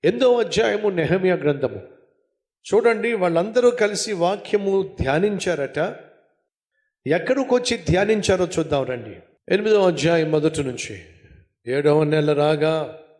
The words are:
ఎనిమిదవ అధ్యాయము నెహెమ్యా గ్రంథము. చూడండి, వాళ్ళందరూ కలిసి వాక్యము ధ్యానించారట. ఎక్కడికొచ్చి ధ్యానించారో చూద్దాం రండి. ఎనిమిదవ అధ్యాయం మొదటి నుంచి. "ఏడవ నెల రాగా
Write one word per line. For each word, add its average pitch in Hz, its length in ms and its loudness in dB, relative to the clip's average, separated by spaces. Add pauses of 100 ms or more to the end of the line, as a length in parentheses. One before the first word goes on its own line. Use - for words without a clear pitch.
ఎనిమిదవ 240 340 2
అధ్యాయము 208 500 0
నెహెమ్యా 180 460 0
గ్రంథము. 131 460 -2 (920)
చూడండి, 226 400 2
వాళ్ళందరూ 202 560 2
కలిసి 214 440 -2
వాక్యము 196 880 -2
ధ్యానించారట. 160 760 -2 (1300)
ఎక్కడికొచ్చి 247 720 0
ధ్యానించారో 185 720 0 (120)
చూద్దాం 147 240 -2
రండి. 117 320 -8 (380)
ఎనిమిదవ 208 340 4
అధ్యాయం 160 440 2
మొదటి 156 320 0
నుంచి. 113 360 -8 (680)
"ఏడవ 147 360 2
నెల 151 300 2
రాగా 151 680 0 (200)